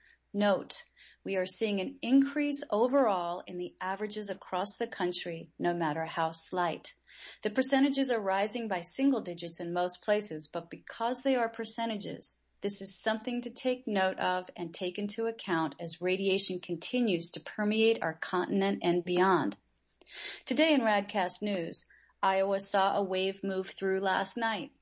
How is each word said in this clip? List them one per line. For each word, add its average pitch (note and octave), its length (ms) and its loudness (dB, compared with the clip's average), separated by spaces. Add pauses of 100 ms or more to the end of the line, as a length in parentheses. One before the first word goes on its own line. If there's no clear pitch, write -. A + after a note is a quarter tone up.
(340)
Note, G3+ 500 0 (400)
we G3 120 -4
are F#3 100 2
seeing G3+ 340 0
an F#3 220 -6
increase C#4 720 4
overall G#3 760 2
in F3+ 140 -8
the F3+ 200 -8
averages G#3 480 -4
across G3 500 -4
the A#3 100 -2
country, F3 640 -4 (100)
no F3 120 2
matter D#3+ 340 0
how D#3+ 260 -2
slight. - 600 -2 (500)
The G#3 80 0
percentages C4 600 2
are A#3 80 0
rising G#3 480 0
by F#3 140 -2
single C4+ 400 2
digits E3+ 380 -8
in E3+ 120 -4
most F3+ 320 0
places, G#3 440 0
but E3+ 240 -8
because A#3 500 -6
they C4+ 140 2
are A#3+ 120 2
percentages, A3+ 880 -6 (240)
this G3+ 200 -2
is - 180 -4
something A3+ 420 -2
to A#3+ 100 -8
take B3+ 360 -4
note F#3+ 300 2
of F3+ 380 -2
and E3+ 180 -8
take F3+ 240 -6
into G#3 300 -4
account F3 520 -2
as E3+ 220 -8
radiation F#3 580 0
continues F3+ 720 0
to - 80 -6
permeate A3 600 2
our D#3+ 180 -2
continent F#3+ 640 0
and F3 220 2
beyond. F3 540 2 (880)
Today D4+ 280 4
in C4 80 4
Radcast G3+ 600 0
News, F3+ 420 -4 (380)
Iowa G3 360 4
saw G3 360 4
a G3+ 80 2
wave F#3+ 400 -2
move F#3+ 260 -2
through F#3+ 300 -2
last F#3+ 380 0
night. A3 340 -2 (100)